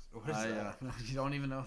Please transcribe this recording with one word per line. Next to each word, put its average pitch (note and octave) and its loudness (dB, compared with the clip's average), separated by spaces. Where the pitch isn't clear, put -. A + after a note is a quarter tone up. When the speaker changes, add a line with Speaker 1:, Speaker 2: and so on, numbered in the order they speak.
Speaker 1:
What A2 -6
is A2 2
Speaker 2:
I, A2 4
Speaker 1:
that? G#2 0
Speaker 2:
uh, B2+ -2
<laughs> A#2 -4
you B2+ -2
don't C#3 2
even C#3 0
know? C3 0